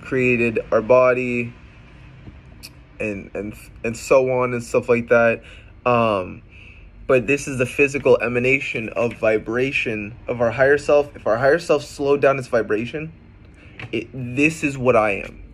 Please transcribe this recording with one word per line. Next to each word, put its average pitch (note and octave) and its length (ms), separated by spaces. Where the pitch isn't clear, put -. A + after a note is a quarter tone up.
created A#2+ 600
our A2 80
body B2 720
and, G#2 360
and, G#2 200
and A#2 120
so C3 340
on B2 140
and A#2+ 80
stuff A#2+ 260
like A#2 200
that. A#2 340
Um, G#2+ 580
but B2+ 200
this C#3+ 220
is C3+ 100
the B2+ 80
physical C3+ 560
emanation B2 680
of A2+ 240
vibration A2+ 1040
of B2 140
our A#2 120
higher C3+ 260
self. D3 360
If - 120
our A2 100
higher C3+ 220
self E3 260
slowed C#3 380
down C#3 160
its B2+ 100
vibration, A#2+ 640
it, A#2 220
this C3+ 500
is C#3 140
what B2 180
I G#2+ 200
am. - 260